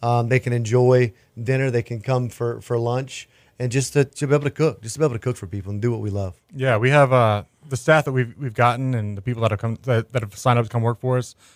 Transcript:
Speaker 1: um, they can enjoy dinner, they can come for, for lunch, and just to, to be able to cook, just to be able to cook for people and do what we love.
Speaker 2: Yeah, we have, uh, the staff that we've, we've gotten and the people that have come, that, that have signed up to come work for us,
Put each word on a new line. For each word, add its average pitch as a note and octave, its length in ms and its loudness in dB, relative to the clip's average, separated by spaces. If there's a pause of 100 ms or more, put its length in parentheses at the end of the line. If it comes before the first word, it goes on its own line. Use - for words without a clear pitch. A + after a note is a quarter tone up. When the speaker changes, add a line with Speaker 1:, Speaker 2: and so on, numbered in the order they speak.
Speaker 1:
um, A#2+ 260 2
they B2+ 100 2
can A#2+ 140 -4
enjoy B2 600 4 (300)
dinner, C3 280 -2
they A#2+ 120 0
can A#2 180 -8
come B2+ 280 -2
for, A#2 320 -6
for A#2+ 180 -4
lunch, B2 500 -4 (300)
and B2 140 -4
just C3 200 -2
to, C#3+ 120 4
to C#3 220 -8
be C3+ 80 2
able C#3+ 100 2
to C#3+ 60 -2
cook, D3+ 320 -2
just A2 120 -12
to - 60 -10
be D#3 40 2
able C3 100 0
to A2 40 -6
cook B2 180 -4
for G2+ 100 -12
people F#2+ 260 -8
and G2+ 100 -8
do A#2+ 80 0
what A2 100 -4
we G#2+ 100 -4
love. G2 300 -6 (140)
Speaker 2:
Yeah, C3 220 0
we A#2+ 140 2
have, C#3+ 220 6
uh, A2 320 4 (240)
the C3+ 80 -6
staff D#3 280 4
that C#3 80 -4
we've, B2 260 -2
we've B2+ 160 -8
gotten B2 400 2
and G#2 220 -4
the G2 60 -12
people A2+ 200 -4
that A2 80 4
have G#2 100 -2
come, A2+ 220 -4
that, A#2 300 0
that B2 100 -2
have G#2 140 -10
signed B2 220 2
up A#2 60 2
to A2 60 -10
come A#2 120 -2
work A#2 180 -2
for B2+ 180 0
us, - 160 -8 (220)